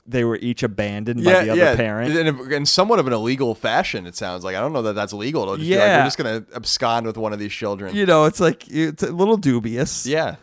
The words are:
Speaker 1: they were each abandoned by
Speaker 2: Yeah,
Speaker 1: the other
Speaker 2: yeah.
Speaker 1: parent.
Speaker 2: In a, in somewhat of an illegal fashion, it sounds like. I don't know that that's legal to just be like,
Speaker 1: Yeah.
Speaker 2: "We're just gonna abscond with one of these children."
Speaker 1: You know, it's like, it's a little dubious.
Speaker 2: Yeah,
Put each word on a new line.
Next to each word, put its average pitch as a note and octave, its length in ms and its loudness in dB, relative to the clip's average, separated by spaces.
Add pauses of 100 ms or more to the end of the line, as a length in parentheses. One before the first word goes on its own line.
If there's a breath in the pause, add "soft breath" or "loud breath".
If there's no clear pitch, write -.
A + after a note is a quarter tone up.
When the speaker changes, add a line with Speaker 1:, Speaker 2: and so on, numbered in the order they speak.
Speaker 1:
they A#2+ 160 0
were A2+ 140 0
each A#2+ 260 -4
abandoned G#2+ 600 -4
by F3 80 4
Speaker 2:
Yeah, F#3 120 6
Speaker 1:
the - 80 -2
other E3+ 100 4
Speaker 2:
yeah. D3 140 6
Speaker 1:
parent. A#2 400 0
Speaker 2:
In E3 120 2
a, C3 220 -2
in C#3+ 160 -2
somewhat G#3 320 4
of D#3 80 2
an B2+ 80 0
illegal A#2+ 400 0
fashion, A2 540 -2
it F2+ 80 -16
sounds F#2 280 -8
like. F#2 120 -4
I F#2+ 60 -2
don't D3 120 -2
know C3+ 80 -2
that A2 120 -2
that's G2+ 200 -4
legal A2+ 320 -4
to G2 120 -4
just D#3 120 -6
be F#3 60 2
like, G3+ 100 4
Speaker 1:
Yeah. F#3+ 140 4
Speaker 2:
"We're C3+ 60 4
just - 120 -4
gonna A2+ 260 -4 (120)
abscond A#2 500 -2
with A2 120 -4
one A2 160 -4
of G#2 60 -8
these G#2 140 -6
children." G2+ 420 -6
Speaker 1:
You G3+ 120 2
know, D#3 180 6
it's D#3+ 140 2
like, D#3+ 280 2
it's D#3 360 -2
a C#3+ 80 -4
little G3 260 2
dubious. A#2+ 720 -2
Speaker 2:
Yeah, D3 340 -2